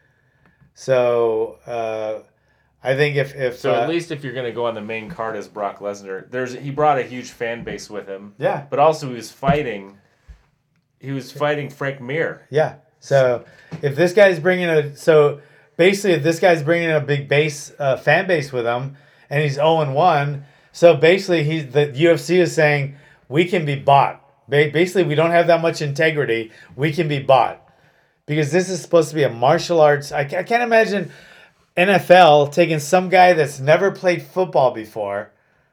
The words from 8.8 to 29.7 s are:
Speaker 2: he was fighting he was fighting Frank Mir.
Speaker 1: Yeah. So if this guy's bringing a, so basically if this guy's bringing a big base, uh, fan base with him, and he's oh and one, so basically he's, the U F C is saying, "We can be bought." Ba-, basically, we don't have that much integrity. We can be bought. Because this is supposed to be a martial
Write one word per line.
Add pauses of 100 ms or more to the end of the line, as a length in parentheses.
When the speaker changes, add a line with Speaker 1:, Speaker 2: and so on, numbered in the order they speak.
Speaker 2:
he
was
fighting (1000)
he
was
fighting
Frank
Mir.
Speaker 1:
Yeah. (240)
So (380)
if
this
guy's
bringing
a,
so (360)
basically
if
this
guy's
bringing
a
big
base,
uh,
fan
base
with
him, (340)
and
he's
oh
and
one, (280)
so
basically
he's,
the
U
F
C
is
saying, (320)
"We
can
be
bought." (240)
Ba-,
basically,
we
don't
have
that
much
integrity. (260)
We
can
be
bought. (640)
Because
this
is
supposed
to
be
a
martial